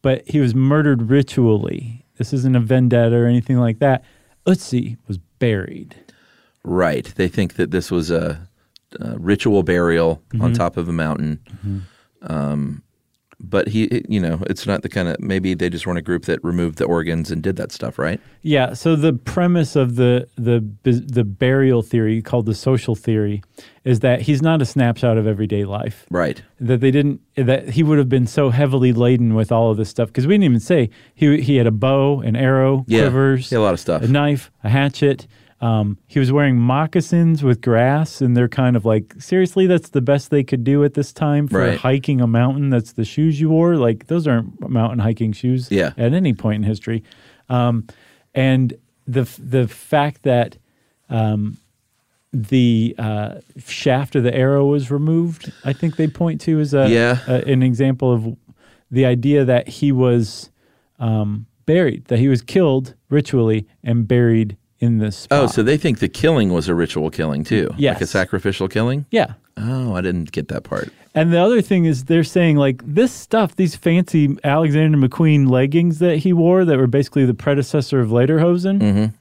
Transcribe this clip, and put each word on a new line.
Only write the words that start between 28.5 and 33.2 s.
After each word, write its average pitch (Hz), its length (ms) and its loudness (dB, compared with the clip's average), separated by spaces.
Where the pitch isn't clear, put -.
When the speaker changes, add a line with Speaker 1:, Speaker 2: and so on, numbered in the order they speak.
Speaker 1:
heavily 127 420 2
laden 117 440 2
with 110 160 0
all 113 180 2
of 107 60 0
this 107 120 -4
stuff. 117 240 -4
'Cause 127 140 -2
we 190 80 2
didn't 202 100 4
even 120 160 2
say 135 300 0
he, 151 260 4
he 139 160 0
had 117 120 4
a - 20 4
bow, 135 500 0
an 113 140 -2
arrow, 135 540 2
Speaker 2:
Yeah, 113 140 4
Speaker 1:
quivers, 131 480 2